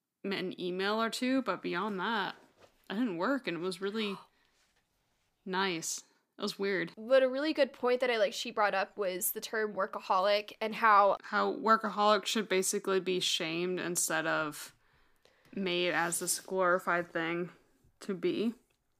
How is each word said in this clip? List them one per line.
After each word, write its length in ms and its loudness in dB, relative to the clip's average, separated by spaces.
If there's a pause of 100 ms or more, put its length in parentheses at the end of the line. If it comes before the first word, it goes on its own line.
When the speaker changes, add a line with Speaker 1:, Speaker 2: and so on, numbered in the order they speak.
(240)
Speaker 1:
an 360 -4
email 420 -2
or 80 0
two, 320 0
but 200 -4
beyond 380 -4
that, 360 -4 (540)
I 40 -8
didn't 240 -2
work, 280 -2
and 120 -4
it 20 -6
was 220 -6
really 340 -4 (640)
<gasps> 680 -20
nice. 560 -2 (360)
It 40 -12
was 160 -4
weird. 400 -2
Speaker 2:
But 260 4
a 60 4
really 220 -2
good 220 0
point 260 0
that 100 0
I, 80 2
like, 160 2
she 180 -8
brought 220 0
up 240 -2
was 340 -2
the 100 -8
term 320 -4
workaholic 880 0
and 120 -4
how 500 8
Speaker 1:
How 300 0
workaholic 720 4
should 220 -2
basically 540 0
be 180 0
shamed 600 -2
instead 440 -2
of 480 -2 (800)
made 380 0
as 280 0
this 200 -2
glorified 720 0
thing 380 -4 (500)
to 140 -6
be. 400 0 (460)